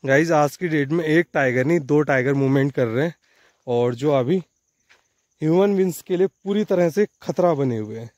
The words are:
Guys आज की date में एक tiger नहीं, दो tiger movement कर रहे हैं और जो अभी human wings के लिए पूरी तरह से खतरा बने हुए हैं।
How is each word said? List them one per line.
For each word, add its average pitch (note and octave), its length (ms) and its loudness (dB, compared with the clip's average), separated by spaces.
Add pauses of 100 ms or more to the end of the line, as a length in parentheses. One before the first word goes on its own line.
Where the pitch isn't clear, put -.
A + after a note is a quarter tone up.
Guys C#3+ 300 2
आज D3 240 2
की F#3 100 -6
date D3 220 -2
में E3 160 -2
एक D#3+ 280 2
tiger B2+ 320 0
नहीं, E3+ 140 2
दो D3 220 0
tiger C3+ 320 0
movement C#3 380 0
कर B2+ 160 -2
रहे A#2+ 180 -2
हैं E3+ 100 -6 (520)
और A#2+ 280 -2
जो C#3 180 -2
अभी C3+ 240 0 (1040)
human F#3 340 2
wings F#3 260 -2
के F3+ 160 -4
लिए F#3+ 100 2
पूरी G3+ 360 -4
तरह F3 260 0
से G3+ 160 0 (160)
खतरा F3 320 0
बने C3+ 240 -2
हुए G#2+ 220 -8
हैं। A#2 180 -14